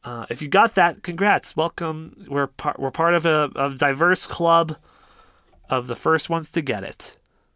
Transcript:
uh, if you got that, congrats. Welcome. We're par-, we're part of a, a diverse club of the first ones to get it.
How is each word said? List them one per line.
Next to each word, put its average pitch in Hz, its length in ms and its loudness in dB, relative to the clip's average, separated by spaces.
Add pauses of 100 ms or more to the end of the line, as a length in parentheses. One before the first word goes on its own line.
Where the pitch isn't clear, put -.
uh, 117 260 -10
if 120 120 -10
you 147 60 -8
got 208 280 4
that, 175 280 2
congrats. 180 520 -2
Welcome. 160 720 -6
We're 139 180 -2
par-, - 320 -6
we're 135 120 -2
part 170 240 2
of 160 100 0
a, 151 300 2
a 139 200 -2
diverse 147 500 2
club 165 520 2 (920)
of 127 180 -2
the 120 80 -6
first 160 340 0
ones 165 220 -4
to 170 100 -2
get 110 220 -6
it. - 320 -14 (400)